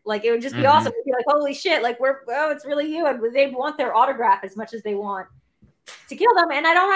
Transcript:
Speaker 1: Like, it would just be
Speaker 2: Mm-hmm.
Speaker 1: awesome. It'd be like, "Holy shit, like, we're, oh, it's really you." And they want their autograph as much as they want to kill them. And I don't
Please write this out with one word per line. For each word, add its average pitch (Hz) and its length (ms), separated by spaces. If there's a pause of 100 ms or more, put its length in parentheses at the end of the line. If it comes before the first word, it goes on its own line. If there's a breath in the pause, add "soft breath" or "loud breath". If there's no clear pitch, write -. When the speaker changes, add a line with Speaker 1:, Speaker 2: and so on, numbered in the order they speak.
Speaker 1:
Like, 214 200
it 233 80
would 233 100
just 269 140
be - 60
Speaker 2:
Mm-hmm. 277 140
Speaker 1:
awesome. 262 160
It'd - 120
be 262 80
like, 247 160
"Holy 285 260
shit, 302 300
like, 240 160
we're, 269 300
oh, 294 200
it's 294 160
really 294 260
you." 330 140
And 247 160 (100)
they 277 140
want 262 320
their 240 160
autograph 233 480
as 196 140
much 220 180
as 214 80
they 208 140
want 202 320 (800)
to 214 80
kill 453 180
them. 339 160
And 294 160
I 330 80
don't 381 220